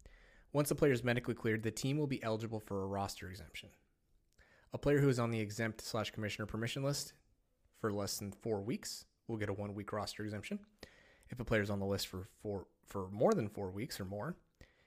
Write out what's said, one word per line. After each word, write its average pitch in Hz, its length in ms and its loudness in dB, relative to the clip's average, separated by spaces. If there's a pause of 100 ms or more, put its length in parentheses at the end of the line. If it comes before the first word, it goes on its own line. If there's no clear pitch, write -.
(520)
Once 143 160 4
the 156 60 2
player 143 180 8
is 120 120 2
medically 120 300 2
cleared, 110 280 2
the 113 80 0
team 135 280 0
will 147 80 2
be 131 160 -2
eligible 110 380 -2
for 98 220 -4
a 95 40 0
roster 98 420 -2
exemption. - 400 -12 (1040)
A 117 60 -6
player 143 220 6
who 143 80 8
is 123 100 6
on 117 120 2
the 113 100 0
exempt 110 400 -2
slash 107 300 -2
commissioner 107 360 -4
permission 117 360 -4
list 139 300 0 (680)
for 107 120 2
less 101 260 -2
than 101 140 -6
four 107 280 0
weeks - 440 -4 (240)
will 113 80 -2
get 104 120 0
a 101 40 0
one-week 101 400 -6
roster 104 320 -4
exemption. 107 340 -4 (680)
If - 100 -8
a 113 60 -6
player 107 180 6
is 104 80 0
on 101 80 0
the 98 80 0
list 98 220 2
for 95 200 -8 (140)
four, 98 240 -4 (200)
for 95 240 -4
more 131 220 6
than 127 160 2
four 98 220 -4
weeks 101 300 -6
or 98 40 -4
more, 104 320 -6 (500)